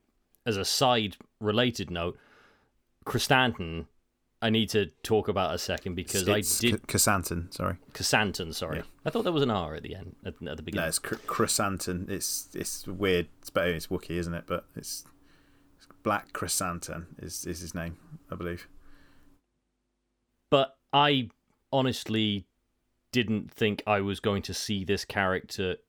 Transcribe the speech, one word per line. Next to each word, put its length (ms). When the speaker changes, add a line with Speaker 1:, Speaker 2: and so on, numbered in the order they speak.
Speaker 1:
as 100
a 80
side 520
related 520
note, 260
Chris 200
Stanton 640
I 80
need 200
to 160
talk 260
about 260
a 40
second 380
because 320
I 100
Speaker 2:
It's 200
Speaker 1:
did 140
Speaker 2:
K-, 60
Chrysanthemum, 640
sorry. 240
Speaker 1:
Chrysanthemum, 640
sorry. 240
Speaker 2:
Yeah. 40
Speaker 1:
I 60
thought 140
there 80
was 100
an 80
R 240
at 80
the 120
end, 300
at, 100
at 100
the 60
beginning. 220
Speaker 2:
No, 40
it's 100
cr-, 180
chrysanthemum. 800
It's, 460
it's 320
weird. 420
It's, 100
but 180
it's 200
Wookiee, 280
isn't 160
it? 140
But 180
it's, 300
it's 100
Black 300
Chrysanthemum 880
is, 260
is 140
his 140
name, 240
I 40
believe. 320
Speaker 1:
But 260
I 360
honestly 720
didn't 380
think 360
I 140
was 200
going 220
to 120
see 300
this 200
character 720